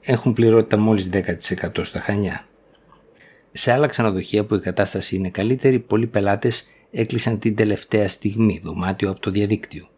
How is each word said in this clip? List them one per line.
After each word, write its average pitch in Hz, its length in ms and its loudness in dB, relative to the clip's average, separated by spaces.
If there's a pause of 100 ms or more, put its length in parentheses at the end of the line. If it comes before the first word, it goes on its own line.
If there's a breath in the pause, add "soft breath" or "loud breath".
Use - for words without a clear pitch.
έχουν 127 320 0
πληρότητα 113 440 4
μόλις 107 320 2
δέκα 92 280 -2
τοις - 140 -4
εκατό 87 320 -6
στα - 160 -8
Χανιά. 101 480 -4 (1040 soft breath)
Σε - 200 0
άλλα 139 160 4
ξενοδοχεία 104 580 0
που 107 100 0
η 95 40 2
κατάσταση 95 560 -2
είναι 95 140 -2
καλύτερη, 127 500 2
πολλοί 113 280 0
πελάτες 104 600 -2 (240 soft breath)
έκλεισαν 113 480 -2
την 110 160 0
τελευταία 107 520 0
στιγμή 104 560 0
δωμάτιο 95 460 -4
από 95 100 -6
το 101 120 -4
διαδίκτυο. 101 560 -2 (100)